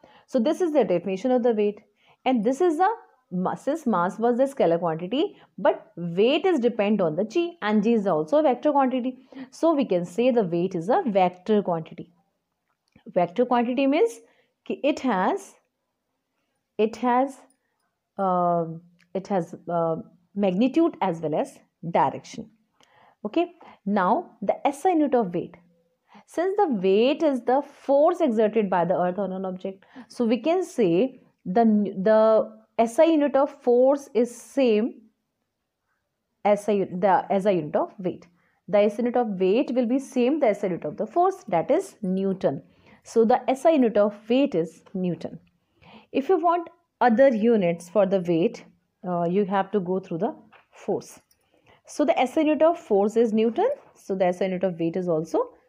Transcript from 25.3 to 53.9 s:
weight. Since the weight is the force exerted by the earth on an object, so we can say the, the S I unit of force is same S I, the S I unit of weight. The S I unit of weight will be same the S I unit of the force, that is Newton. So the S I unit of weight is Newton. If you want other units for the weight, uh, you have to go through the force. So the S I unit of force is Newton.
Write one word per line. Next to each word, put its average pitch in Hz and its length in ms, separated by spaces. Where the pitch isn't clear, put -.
weight. - 220
Since 381 300
the 403 120
weight 220 540
is 277 220
the 262 180
force 294 580
exerted 220 500
by 180 140
the 175 100
earth 180 240
on 190 140
an 190 120
object, 190 400
so - 180
we 226 120
can 320 260
say 233 600
the, 226 200
the 220 500
S 233 200
I 320 60
unit 294 300
of 277 160
force 262 520
is 233 180
same 240 680
S 202 240
I, 202 240
the 185 380
S 196 160
I 208 60
unit 160 220
of 262 240
weight. - 300
The 190 100
S 214 200
I 254 40
unit 240 140
of 240 120
weight 214 340
will 247 120
be 247 120
same 269 400
the 269 100
S - 140
I 202 60
unit 175 160
of 151 120
the 196 100
force, 370 420
that 170 220
is 359 320
Newton. 190 600
So - 220
the - 260
S 262 140
I 330 60
unit 254 260
of 208 180
weight 262 260
is 170 280
Newton. 180 460
If 269 160
you 370 100
want 339 300
other 247 280
units 208 600
for 202 180
the 190 140
weight, 175 440
uh, 175 160
you 185 200
have 190 280
to 208 80
go 185 200
through 185 180
the 247 160
force. - 480
So - 160
the 294 140
S 262 180
I 320 40
unit 302 220
of 339 180
force 208 360
is 226 160
Newton. 226 360